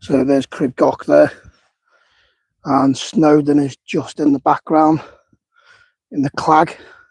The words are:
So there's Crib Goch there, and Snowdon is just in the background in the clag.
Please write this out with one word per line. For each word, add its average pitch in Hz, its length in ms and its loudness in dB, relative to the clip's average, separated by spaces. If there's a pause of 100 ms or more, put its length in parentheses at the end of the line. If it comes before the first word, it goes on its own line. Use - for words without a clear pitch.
So 131 220 -2
there's 135 240 0
Crib 127 300 -6
Goch - 300 -4
there, 147 260 4 (1300)
and 135 320 0
Snowdon 147 600 2
is 139 180 -2 (100)
just - 340 -8
in 147 120 0
the 143 60 0
background 156 640 0 (1080)
in 143 120 -6
the 139 80 -2
clag. 160 460 0 (340)